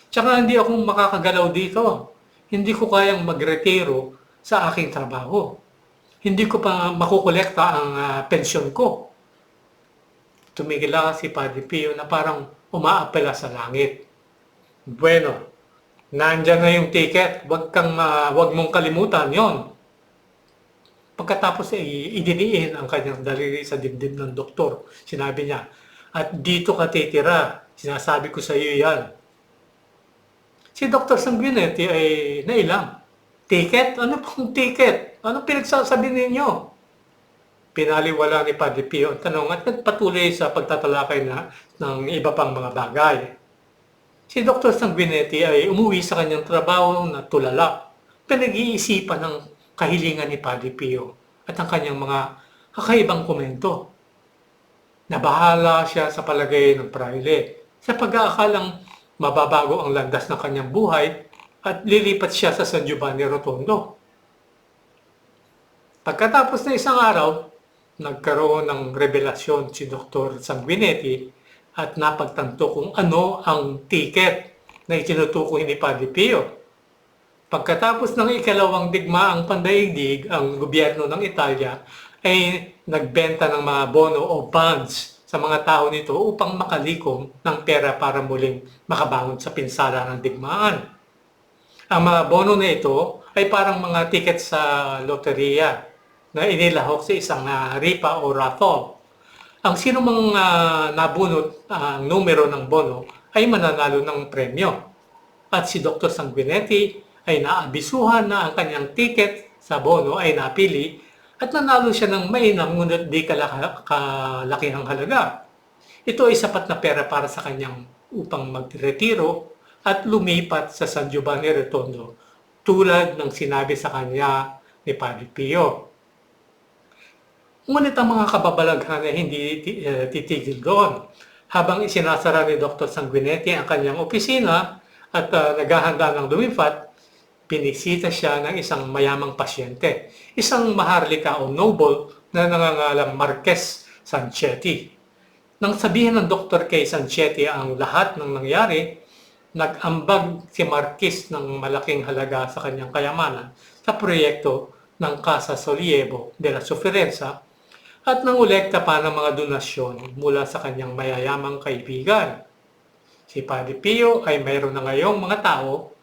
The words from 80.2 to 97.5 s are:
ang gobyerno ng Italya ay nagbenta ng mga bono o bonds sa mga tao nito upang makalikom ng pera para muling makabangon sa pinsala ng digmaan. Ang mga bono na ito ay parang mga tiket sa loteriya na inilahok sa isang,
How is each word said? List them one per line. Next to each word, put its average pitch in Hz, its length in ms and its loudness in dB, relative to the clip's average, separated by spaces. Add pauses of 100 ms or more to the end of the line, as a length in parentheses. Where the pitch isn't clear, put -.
ang 143 240 -2
gobyerno 147 560 2
ng 160 80 -4
Italya 135 640 -2 (400)
ay 180 400 2 (240)
nagbenta 160 640 0
ng 147 160 -2
mga 139 240 0
bono 156 320 4
o 156 240 -2
bonds 160 800 0
sa - 80 -16
mga 151 320 0
tao 147 240 4
nito 147 240 -4
upang 202 400 0
makalikom 151 720 -4 (160)
ng 156 140 -2 (100)
pera 143 320 2
para 139 240 -2
muling 131 400 -4 (240)
makabangon 131 560 -2
sa - 80 -8
pinsala 131 640 -2
ng 123 80 -10
digmaan. 143 560 -2 (1120)
Ang 170 160 4
mga 170 240 4
bono 190 240 6
na 190 160 2
ito 147 640 0
ay 196 160 2
parang 196 320 2
mga 170 320 0
tiket 170 240 2
sa 160 220 -2 (420)
loteriya 139 880 0 (400)
na 160 160 -2
inilahok 160 560 2
sa 190 160 -2
isang, 143 320 -4